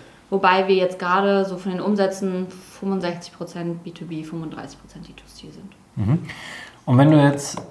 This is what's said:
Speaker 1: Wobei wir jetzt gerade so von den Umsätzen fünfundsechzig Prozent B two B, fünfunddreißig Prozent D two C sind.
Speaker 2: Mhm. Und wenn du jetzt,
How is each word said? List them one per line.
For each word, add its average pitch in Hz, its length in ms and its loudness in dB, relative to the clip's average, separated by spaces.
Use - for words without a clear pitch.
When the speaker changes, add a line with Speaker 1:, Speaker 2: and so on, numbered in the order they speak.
Speaker 1:
Wobei 190 380 2
wir 190 60 6
jetzt 180 240 0
gerade 196 460 2
so 185 120 -6
von 185 160 -6
den 180 80 -4
Umsätzen 190 680 0
fünfundsechzig 180 540 -4
Prozent 170 500 -8
B 170 60 -14
two 165 160 -14
B, 156 180 -8
fünfunddreißig 156 560 -10
Prozent - 280 -20
D - 40 -20
two - 140 -20
C - 240 -20
sind. 196 220 -18
Speaker 2:
Mhm. 131 300 0
Und 127 140 4
wenn 143 120 8
du 151 120 8
jetzt, - 380 0